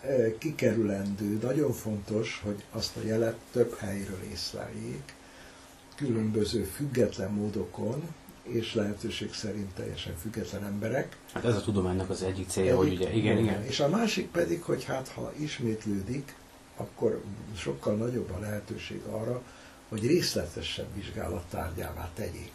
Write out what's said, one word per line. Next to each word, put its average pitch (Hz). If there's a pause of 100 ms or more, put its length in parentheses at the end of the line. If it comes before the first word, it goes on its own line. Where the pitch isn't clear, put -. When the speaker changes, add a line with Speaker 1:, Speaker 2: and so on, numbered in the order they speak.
Speaker 1:
e, 113
kikerülendő, 104
nagyon 131
fontos, 107
hogy 104
azt -
a 117
jelet 113 (160)
több 120
helyről 98 (100)
észleljék, 113 (840)
különböző 110
független 117
módokon, 104 (400)
és 117
lehetőség 104
szerint 101
teljesen 107
független 101
emberek. 107 (160)
Speaker 2:
Hát -
ez 117
a 98
tudománynak 95
az 92
egyik 92
célja, 92
Speaker 1:
Egyik 92
Speaker 2:
hogy 90
ugye, 98
igen, 107
igen. 104
Speaker 1:
És 127
a 143
másik 190
pedig, 170
hogy 135
hát, 135
ha 120
ismétlődik, 110 (400)
akkor - (340)
sokkal -
nagyobb 117
a -
lehetőség 104
arra, 113 (460)
hogy 107
részletesebb -
vizsgálat 90
tárgyává 82
tegyék. 92